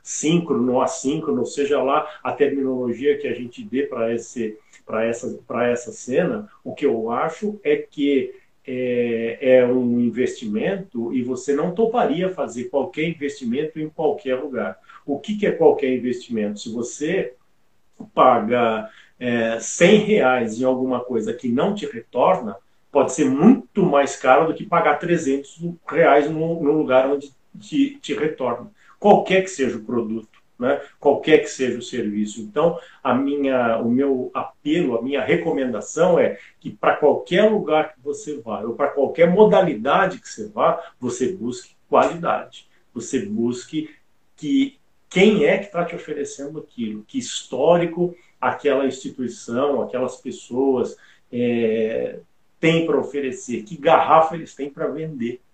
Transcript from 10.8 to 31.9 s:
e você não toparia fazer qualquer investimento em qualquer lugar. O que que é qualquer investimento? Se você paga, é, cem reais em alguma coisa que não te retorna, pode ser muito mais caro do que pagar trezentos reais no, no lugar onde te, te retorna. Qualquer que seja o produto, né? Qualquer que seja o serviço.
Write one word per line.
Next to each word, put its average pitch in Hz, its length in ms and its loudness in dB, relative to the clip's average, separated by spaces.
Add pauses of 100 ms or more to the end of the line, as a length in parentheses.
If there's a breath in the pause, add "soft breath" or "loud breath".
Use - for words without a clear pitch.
e 127 120 -2
você 127 320 -2
não 165 180 -2
toparia 190 560 0
fazer 120 360 -8
qualquer 139 440 -4
investimento 143 720 -6
em 151 100 -6
qualquer 143 460 -2
lugar. 123 420 -6 (300 loud breath)
O 143 100 -2
que 208 200 -6
que 202 100 0
é - 40 2
qualquer 135 400 4
investimento? 113 680 -4
Se 117 120 -12
você 151 640 -4 (800)
paga, 117 760 2 (300 loud breath)
é, 117 400 -2
cem 202 380 4
reais 127 640 2
em - 20 -2
alguma 127 360 0
coisa 113 340 -4
que 123 160 -6
não 156 240 2
te - 120 -8
retorna, 123 680 -2 (360)
pode 131 200 2
ser 151 140 2
muito 170 580 4
mais 139 320 2
caro 147 320 4
do - 60 0
que - 120 -10
pagar 156 340 2
trezentos 143 600 -2 (280)
reais 147 420 4
no, 160 320 -2
no 147 120 2
lugar 131 360 4
onde 143 240 -4 (260)
te, - 420 0
te - 120 -6
retorna. 127 580 -4 (280 soft breath)
Qualquer 190 420 6
que 185 80 -4
seja 113 280 -2
o 107 60 -12
produto, 110 560 -6 (200)
né? 135 200 0 (200 loud breath)
Qualquer 147 400 4
que - 80 -4
seja 123 320 -4
o - 20 -10
serviço. 107 580 -6